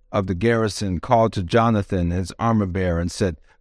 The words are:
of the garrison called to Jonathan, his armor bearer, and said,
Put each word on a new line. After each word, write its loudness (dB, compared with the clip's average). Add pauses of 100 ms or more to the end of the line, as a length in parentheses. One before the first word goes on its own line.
(120)
of 0
the -2
garrison 0
called 2
to -4
Jonathan, 2
his -4
armor 2
bearer, -2
and -2
said, -2 (240)